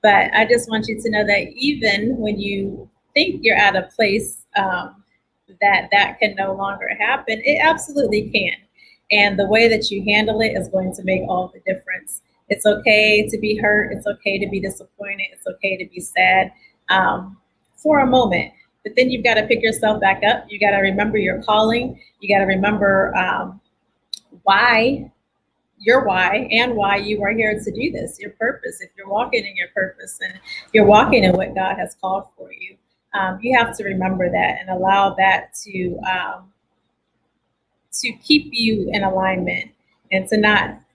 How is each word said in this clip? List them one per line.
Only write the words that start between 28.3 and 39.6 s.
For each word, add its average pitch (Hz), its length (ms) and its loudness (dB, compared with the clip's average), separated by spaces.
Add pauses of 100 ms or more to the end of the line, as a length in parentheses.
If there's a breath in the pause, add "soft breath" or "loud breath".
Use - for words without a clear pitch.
purpose. - 500 -8
If 185 160 -18
you're 196 120 -20
walking 220 360 -2
in 196 120 -14
your 180 180 -6
purpose - 480 -6
and 185 180 -12 (320 loud breath)
you're 214 140 6
walking 214 360 6
in 185 100 4
what 185 220 -2
God 190 220 -2
has 185 240 -8
called 190 240 -4 (120)
for 190 160 -20
you, - 240 -20 (360)
um, 190 300 -4
you 247 140 2
have 233 200 2
to 208 80 -10
remember 185 460 -2
that 180 300 0
and 185 100 -12
allow 190 440 2
that 190 400 2 (100)
to, 185 360 -6
um, 185 520 -6 (1500)
to 240 120 -6
keep - 400 -10
you 220 400 -4
in 196 120 -4
alignment 185 680 -6 (420)